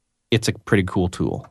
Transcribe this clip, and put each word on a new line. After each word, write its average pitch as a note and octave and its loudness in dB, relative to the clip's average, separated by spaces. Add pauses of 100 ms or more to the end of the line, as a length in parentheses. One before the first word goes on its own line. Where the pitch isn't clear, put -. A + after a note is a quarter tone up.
(320)
it's A2+ 2
a A2 0
pretty - 0
cool F2+ 0
tool. - -4